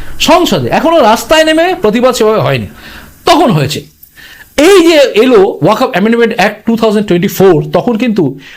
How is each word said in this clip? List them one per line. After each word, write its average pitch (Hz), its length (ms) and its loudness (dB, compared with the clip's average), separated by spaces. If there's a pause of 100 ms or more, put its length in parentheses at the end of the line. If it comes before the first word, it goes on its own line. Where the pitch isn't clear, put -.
(200)
সংসদে, 240 500 0
এখনো 302 320 0
রাস্তায় 240 420 0
নেমে 330 380 0
প্রতিবাদ 240 340 0
সেভাবে 220 240 0
হয়নি, 131 280 -4 (580)
তখন 294 260 2
হয়েছে। 151 280 -2 (800)
এই 330 300 4
যে 339 80 4
এলো 233 680 2
ওয়াকফ 220 300 0
অ্যামেন্ডমেন্ট 226 440 0
অ্যাক্ট 208 300 -4
টু 233 100 -2
থাউজেন্ড 214 320 -2
টোয়েন্টি 175 200 0
ফোর, 175 460 0
তখন 214 240 -2
কিন্তু 202 420 -2 (180)